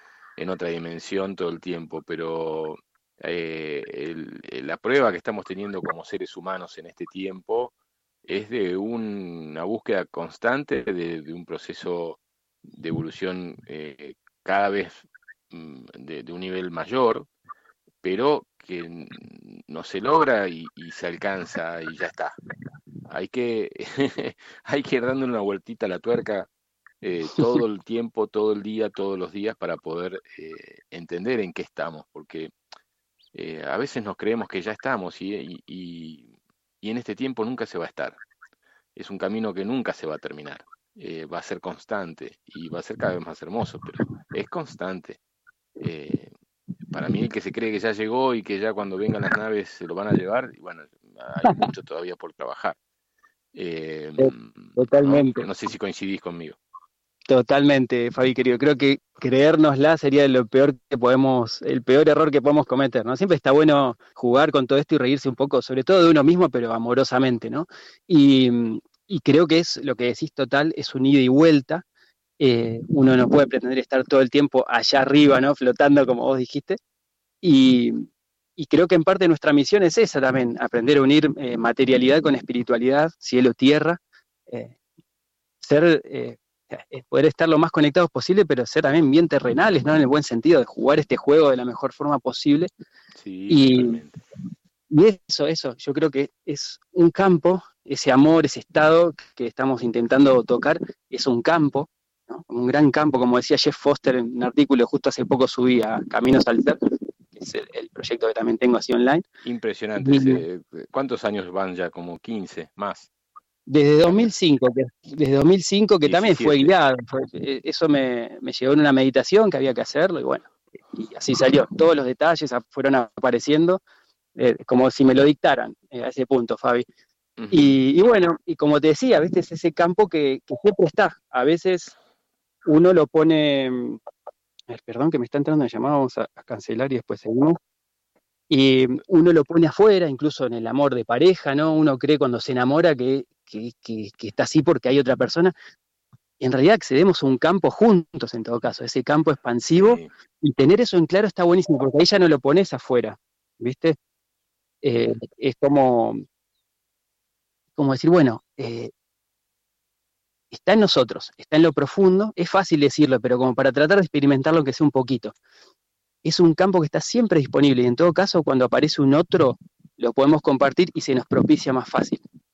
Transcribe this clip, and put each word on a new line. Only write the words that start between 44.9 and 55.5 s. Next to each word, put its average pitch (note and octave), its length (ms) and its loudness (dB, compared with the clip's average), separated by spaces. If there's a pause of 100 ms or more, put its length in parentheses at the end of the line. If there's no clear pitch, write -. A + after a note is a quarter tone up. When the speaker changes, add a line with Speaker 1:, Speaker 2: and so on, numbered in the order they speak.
Speaker 1:
Eh, - 560 -12 (600)
para - 200 -8
mí, G2+ 100 -4
el A#2 80 -4
que G#2+ 140 -10
se G2 100 -12
cree A2+ 180 -6
que G#2 80 -6
ya A2 140 -4
llegó A#2+ 420 -4
y A2 80 -6
que G2 160 -8
ya G#2+ 140 -6
cuando G2 240 -8
vengan G#2+ 240 -4
las G2+ 160 -4
naves G#2+ 320 -6
se - 180 -16
lo E2+ 80 -10
van G2+ 140 -8
a G#2 40 -2
llevar, G#2 420 -4
y - 60 -20
bueno, E2+ 220 -20 (600)
hay A3 100 2
Speaker 2:
<laughs> - 200 -6
Speaker 1:
mucho - 80 -16
todavía F2 340 -12
por E2 160 -18
trabajar. C#2 420 -10 (800)
Eh, D#2+ 640 -12
Speaker 2:
To-, C3 160 0 (420)
totalmente. C#3 680 0
Speaker 1:
¿no? G#2+ 60 -12
No G2 60 -8